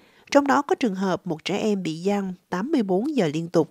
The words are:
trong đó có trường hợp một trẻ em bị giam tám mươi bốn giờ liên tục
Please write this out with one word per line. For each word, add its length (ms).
trong 160
đó 160
có 120
trường 200
hợp 320
một 180
trẻ 140
em 240
bị 240
giam 260
tám 240
mươi 100
bốn 340
giờ 180
liên 140
tục 220